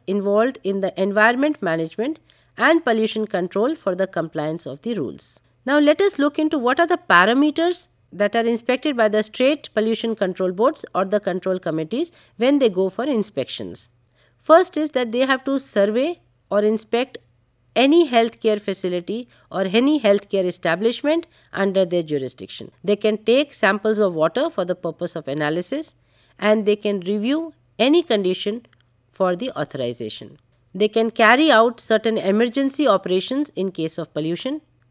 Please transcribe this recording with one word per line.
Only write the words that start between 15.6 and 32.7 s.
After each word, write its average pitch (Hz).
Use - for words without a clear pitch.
or 208
inspect 226
any 285
healthcare 226
facility 190
or 185
any 262
healthcare 202
establishment 233
under 196
their 170
jurisdiction. 131
They 202
can 214
take 262
samples 208
of 185
water 165
for 185
the 175
purpose 170
of 156
analysis, 156
and 214
they 208
can 208
review 226
any 294
condition 208
for 180
the 208
authorization. 120
They 208
can 226
carry 247
out 226
certain 220
emergency 247